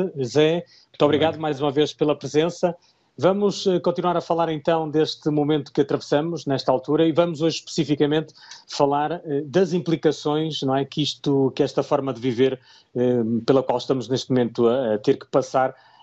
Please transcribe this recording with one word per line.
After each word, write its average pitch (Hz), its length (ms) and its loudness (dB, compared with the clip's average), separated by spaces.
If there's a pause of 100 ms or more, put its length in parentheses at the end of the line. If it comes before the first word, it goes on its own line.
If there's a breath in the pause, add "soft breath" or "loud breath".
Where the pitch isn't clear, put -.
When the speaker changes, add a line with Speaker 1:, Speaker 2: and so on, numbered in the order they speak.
(240)
Speaker 1:
Zé. 147 280 2
Muito 170 140 -2 (340 soft breath)
Speaker 2:
Boa 151 80 4
Speaker 1:
obrigado 151 240 2
Speaker 2:
noite. 156 100 -8
Speaker 1:
mais 151 180 -4
uma 143 120 0
vez 143 200 0
pela 151 240 0
presença. 165 600 -2 (420 soft breath)
Vamos, 196 480 0
eh, 185 140 2
continuar 175 360 0
a 170 60 0
falar 165 280 0
então 160 380 0
deste 151 440 0
momento 147 420 0
que - 80 2
atravessamos 147 640 -2
nesta 131 260 0
altura 147 360 2
e 165 40 2
vamos 165 300 0
hoje 160 140 0
especificamente 151 800 -2 (320 loud breath)
falar, 147 460 0
eh, 156 320 -4
das 160 280 2
implicações, 156 880 -2
não 135 140 0
é, 139 100 0
que 151 160 -6
isto, 139 540 0
que 151 80 2
esta 143 180 -2
forma 135 320 -2
de 113 80 -10
viver, 127 380 2 (360 soft breath)
eh, 123 280 2 (200)
pela 131 200 2
qual 123 160 -2
estamos 123 280 -4
neste 123 220 -4
momento 120 380 2
a, 117 260 2
a 104 60 0
ter 135 180 2
que - 80 -16
passar, 131 480 -2 (300 soft breath)